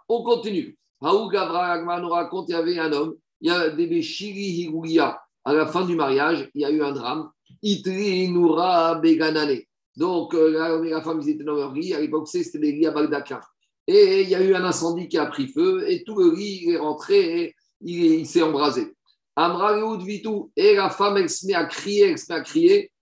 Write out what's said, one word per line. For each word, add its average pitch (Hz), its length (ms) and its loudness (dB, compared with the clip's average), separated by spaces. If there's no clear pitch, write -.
On 233 140 0
continue. 196 540 -2
Haou 190 300 0
Gavra, 175 440 -2
Agma 175 280 -4
nous 170 80 -6
raconte, 170 400 -4
il 175 40 -4
y - 20 -2
avait 170 220 -2
un 160 140 -2
homme, 151 240 -2
il 160 100 0
y 175 40 2
a 170 160 0
des 165 180 -2
Béchiri 190 720 -4
Higouya. 160 600 0
À 135 80 0
la 156 140 4
fin 180 180 -2
du 175 100 -2
mariage, 143 600 0
il 147 60 -4
y 143 40 -2
a 143 60 0
eu 156 100 2
un 143 100 -2
drame. 135 380 -6
Itri 190 680 -2
Noura 170 640 2
Beganane. 156 640 2
Donc, 170 380 -2
euh, 160 180 4
la, 160 260 0
la 160 240 -4
femme, 160 200 -6
ils 147 80 -4
étaient 151 140 -4
dans 147 120 -4
leur 135 160 -4
lit. 170 220 -6
À 151 80 -4
l'époque, 151 260 -4
c'était 170 320 -6
des 151 140 0
lits 156 140 0
à 151 40 -2
baldaquin. 147 480 -4
Et 196 360 6
il 185 60 -4
y 185 60 2
a 185 60 4
eu 190 120 4
un 185 120 0
incendie 170 420 -2
qui 170 100 -2
a 151 80 0
pris 135 220 -4
feu. 185 400 0
Et 175 160 -2
tout 220 120 -12
le 175 200 4
lit, 196 280 -8
il 170 80 0
est 165 60 0
rentré 170 680 0
et 165 120 -10
il, 175 220 -4
il 147 80 -6
s'est 175 140 2
embrasé. 143 520 0
Amra 180 420 0
Yehoud 214 240 -4
Vitou. 208 560 -8
Et 208 180 6
la 196 140 2
femme, 202 280 0
elle 175 120 0
se - 180 -8
met 196 60 0
à 170 120 0
crier, 202 440 2
elle 156 100 -2
se - 100 -14
met 165 100 -6
à - 20 -6
crier. 185 500 4